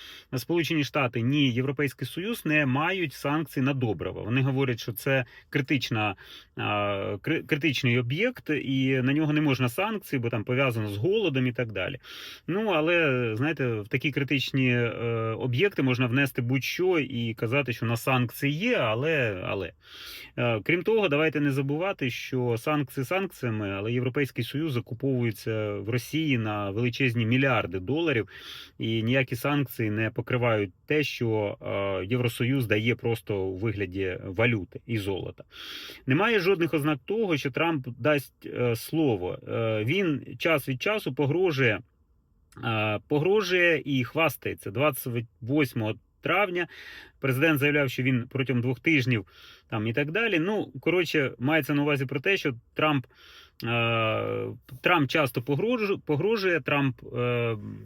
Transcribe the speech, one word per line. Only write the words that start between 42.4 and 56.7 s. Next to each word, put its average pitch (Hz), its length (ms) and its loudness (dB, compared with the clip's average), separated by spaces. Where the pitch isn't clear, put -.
е, 107 340 0
погрожує 180 760 4
і 135 200 0
хвастається. 117 680 -2
Двадцять 120 540 0
восьмого 120 540 0
травня 180 460 0
президент 139 380 4
заявляв, 143 320 2
що 127 120 -4
він 127 280 2
протягом 131 320 0
двох 127 180 -2
тижнів 127 460 2
там 110 160 -2
і 120 60 -2
так 143 180 -2
далі. 208 280 0
Ну, 185 420 -2
коротше, 165 580 2
мається 151 360 2
на 143 80 2
увазі 143 240 0
про 135 140 -4
те, 196 160 2
що 143 180 -2
Трамп, 151 320 2
е, 110 800 0
Трамп 147 280 4
часто 139 340 0
погрожу-, 196 560 0
погрожує, 175 640 0
Трамп, 139 400 0